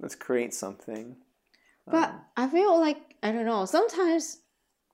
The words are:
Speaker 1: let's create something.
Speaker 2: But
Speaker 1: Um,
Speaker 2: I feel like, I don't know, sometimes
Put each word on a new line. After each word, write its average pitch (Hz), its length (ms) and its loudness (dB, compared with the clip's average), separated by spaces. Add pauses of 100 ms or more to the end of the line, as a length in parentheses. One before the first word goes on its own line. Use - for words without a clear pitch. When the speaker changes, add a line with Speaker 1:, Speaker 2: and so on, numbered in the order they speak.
Speaker 1:
let's - 140 -12
create 120 400 -4
something. 110 640 -12 (680)
Speaker 2:
But 320 260 0
Speaker 1:
Um, - 100 -14 (160)
Speaker 2:
I 254 120 0
feel 339 300 4
like, 302 460 0
I 214 80 0
don't 233 120 -2
know, 214 200 0
sometimes 339 760 0 (560)